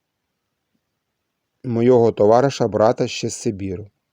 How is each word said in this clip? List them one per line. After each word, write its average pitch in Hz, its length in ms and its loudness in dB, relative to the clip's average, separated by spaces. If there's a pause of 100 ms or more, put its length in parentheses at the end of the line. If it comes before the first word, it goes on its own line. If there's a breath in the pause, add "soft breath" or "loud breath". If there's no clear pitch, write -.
(1600)
Мойого 117 480 2
товариша, 117 560 2
брата 110 400 0
ще - 200 -10
з - 60 -12
Сибіру. 98 520 -8 (260)